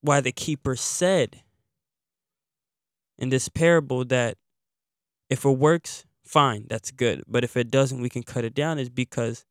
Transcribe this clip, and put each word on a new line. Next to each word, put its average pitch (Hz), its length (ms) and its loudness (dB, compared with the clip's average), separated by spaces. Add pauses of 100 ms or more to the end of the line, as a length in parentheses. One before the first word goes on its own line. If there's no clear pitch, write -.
why 143 220 4
the 123 100 -2
keeper 139 440 -4
said 175 680 0 (1700)
in 127 100 -4
this 131 220 0
parable 143 560 2
that 123 320 0 (880)
if - 160 -4
it 139 60 6
works, 151 560 0 (180)
fine, 117 440 2
that's - 220 -8
good. 117 380 -2
But 120 160 0
if 123 140 -4
it 117 120 -2
doesn't, 131 300 0
we 123 80 -4
can 120 140 -8
cut 123 200 -6
it 117 120 -6
down, 151 240 -2
is 123 100 -4
because 120 640 -6